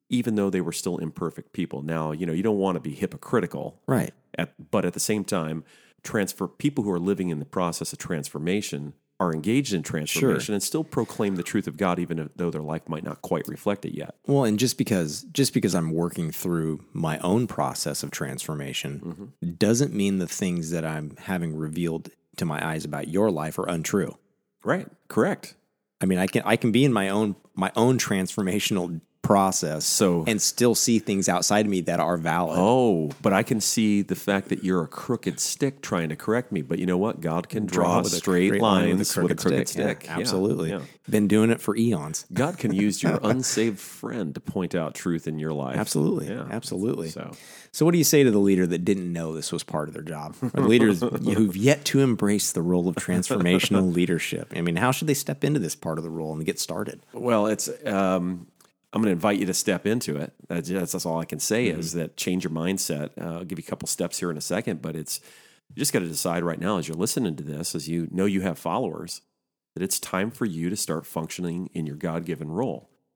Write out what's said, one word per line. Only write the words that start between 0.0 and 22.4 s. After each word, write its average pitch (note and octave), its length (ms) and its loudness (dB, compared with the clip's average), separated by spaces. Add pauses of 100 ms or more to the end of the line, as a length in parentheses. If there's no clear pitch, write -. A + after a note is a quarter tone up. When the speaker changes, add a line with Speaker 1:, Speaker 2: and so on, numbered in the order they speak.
Speaker 1:
even B2 260 0
though G2+ 140 2
they F#2 120 2
were E2+ 100 -4
still F2 260 -4
imperfect - 540 -6
people. D#2 300 -6
Now, D#2 320 -2
you D#2+ 120 -4
know, E2 80 -2
you F2 100 0
don't A2 140 2
wanna F#2+ 220 2
be C#2+ 140 -6
hypocritical. - 920 -4
Speaker 2:
Right. B2 260 0 (240)
Speaker 1:
At, - 340 -8
but F#2+ 140 2
at F2 80 0
the - 80 -8
same G#2+ 240 0
time, D#2+ 380 -2 (400)
transfer, G2 440 -2
people C#3+ 380 -2
who G2+ 60 0
are F2 80 0
living F#2 300 0
in D#2 100 -4
the D2 60 -8
process F2 460 -4
of - 80 -14
transformation D2+ 920 -4 (260)
are F2+ 140 2
engaged A2 400 0
in E2+ 100 0
transformation D#2+ 640 0
Speaker 2:
Sure. G#2+ 80 -2
Speaker 1:
and G2 100 0
still D#3 220 -2
proclaim G#2+ 500 -2
the F2 80 -2
truth - 240 -2
of E2+ 80 -6
God, F2+ 240 2
even D#2+ 360 -4
though E2+ 160 -2
their D#2 100 -6
life D#2 260 -6
might D#2 160 -6
not - 200 -10
quite - 240 -2
reflect - 360 -4
it - 140 -8
yet. - 180 -10 (120)
Speaker 2:
Well, C#3 180 4
and G#2+ 140 4
just B2 180 2
because, F2 460 0 (100)
just C3+ 200 2
because G2 220 2
I'm E2 160 0
working E2+ 400 -2
through D#2+ 600 -2
my D#2+ 260 -2
own G#2+ 280 2
process - 560 -4
of C#2+ 80 -8
transformation C#2+ 920 -6
Speaker 1:
Mm-hmm. F2 540 -10
Speaker 2:
doesn't A#2 360 4
mean G2 260 2
the F2 80 -2
things F2 420 -4
that E2 160 -2
I'm D2+ 320 -6
having E2+ 400 -4
revealed D#2+ 540 -4 (260)
to F#2+ 80 -4